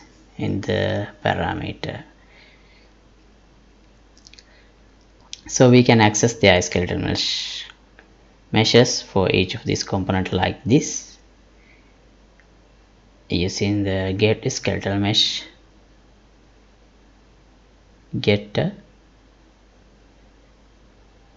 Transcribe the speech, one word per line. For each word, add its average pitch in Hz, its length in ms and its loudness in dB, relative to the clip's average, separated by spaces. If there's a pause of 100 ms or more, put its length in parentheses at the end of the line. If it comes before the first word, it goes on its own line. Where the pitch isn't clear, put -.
(380)
in 98 240 -4
the 101 460 -4 (160)
parameter. - 800 -6 (3500)
So 127 220 6
we 123 140 8
can 120 180 6
access 107 320 2
the 92 280 4
skeletal 90 380 -4
mesh, - 680 -6 (840)
meshes 117 500 4
for 92 300 0
each 95 240 0
of - 80 -12
these - 200 -2
component 95 480 -2
like 92 320 -2
this, - 540 -2 (2000)
using 101 540 -2
the 95 320 -2
get 107 360 0
skeletal 101 460 -4
mesh - 460 -2 (2750)
getter. 117 540 -2 (2750)